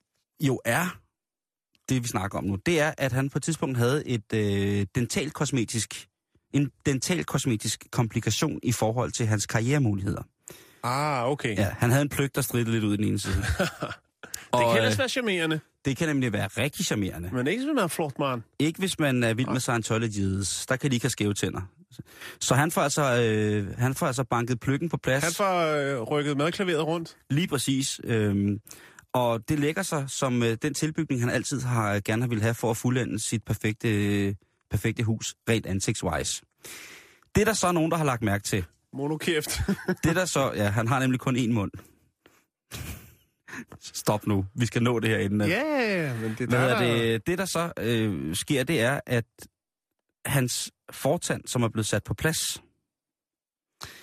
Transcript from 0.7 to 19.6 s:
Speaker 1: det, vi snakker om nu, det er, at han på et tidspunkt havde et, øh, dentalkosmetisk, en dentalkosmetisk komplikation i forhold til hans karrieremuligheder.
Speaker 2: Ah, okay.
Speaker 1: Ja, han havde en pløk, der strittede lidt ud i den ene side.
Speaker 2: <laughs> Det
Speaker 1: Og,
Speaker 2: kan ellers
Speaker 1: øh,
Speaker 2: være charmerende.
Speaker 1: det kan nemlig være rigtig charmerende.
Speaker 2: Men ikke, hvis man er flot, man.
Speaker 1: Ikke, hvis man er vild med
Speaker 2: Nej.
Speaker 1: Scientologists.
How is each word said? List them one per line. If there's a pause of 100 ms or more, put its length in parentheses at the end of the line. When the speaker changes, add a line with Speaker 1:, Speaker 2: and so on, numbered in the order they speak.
Speaker 1:
det,
vi
snakker
om
nu, (100)
det
er,
at
han
på
et
tidspunkt
havde
et,
øh, (100)
dentalkosmetisk, (460)
en (140)
dentalkosmetisk
komplikation
i
forhold
til
hans
karrieremuligheder. (600)
Speaker 2:
Ah,
okay.
Speaker 1:
Ja,
han
havde
en
pløk,
der
strittede
lidt
ud
i
den
ene
side.
Speaker 2:
<laughs> (140)
Det (840)
Speaker 1:
Og,
Speaker 2:
kan
ellers
Speaker 1:
øh,
Speaker 2:
være
charmerende. (260)
Speaker 1:
det
kan
nemlig
være
rigtig
charmerende.
Speaker 2:
Men
ikke,
hvis
man
er
flot,
man. (160)
Speaker 1:
Ikke,
hvis
man
er
vild
med
Speaker 2:
Nej.
Speaker 1:
Scientologists.